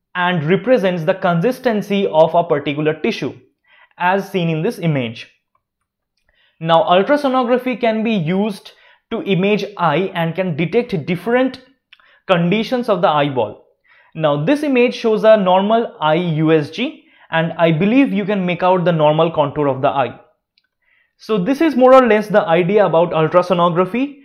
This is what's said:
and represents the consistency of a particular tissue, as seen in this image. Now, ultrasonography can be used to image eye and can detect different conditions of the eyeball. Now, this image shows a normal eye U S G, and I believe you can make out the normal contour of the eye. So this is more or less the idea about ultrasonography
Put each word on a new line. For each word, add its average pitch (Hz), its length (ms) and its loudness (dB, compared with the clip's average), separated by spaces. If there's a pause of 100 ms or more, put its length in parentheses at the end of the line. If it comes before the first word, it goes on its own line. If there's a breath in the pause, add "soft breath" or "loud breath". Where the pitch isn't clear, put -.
(140)
and 180 300 -2
represents 185 600 0
the 185 100 0
consistency 202 920 -2
of 156 280 2
a 170 100 2
particular 151 560 -2
tissue, - 380 -4 (600 soft breath)
as 190 320 -2
seen 175 180 -2
in 156 140 -2
this 233 160 -4
image. 135 520 -4 (1300)
Now, 165 240 4
ultrasonography 254 960 0
can 220 220 0
be 226 100 -2
used 196 600 -4 (380 soft breath)
to 220 120 -6
image 196 420 0 (120)
eye 175 380 -2
and 165 200 -4
can 180 220 -4
detect 180 500 -4
different 240 560 -2 (640 soft breath)
conditions 214 640 0
of 185 140 -2
the 180 60 4
eyeball. 139 580 -2 (480 soft breath)
Now, 147 300 -2
this 294 180 0
image 254 320 0
shows 214 300 -2
a 220 120 6
normal 202 640 0
eye 156 140 0
U 160 380 0
S 156 180 2
G, 269 340 -8 (260 soft breath)
and 165 220 -2
I 170 200 0
believe 202 400 2
you 196 120 -2
can 196 200 -2
make 175 180 -4
out 180 220 2
the 175 80 2
normal 156 380 2
contour 147 380 -2
of 131 140 -4
the 143 60 2
eye. 123 320 -4 (960)
So 220 220 -4
this 233 220 -2
is 311 160 0
more 254 180 6
or 262 120 8
less 208 220 2
the 185 140 2
idea 180 420 2
about 170 280 2
ultrasonography 180 1120 0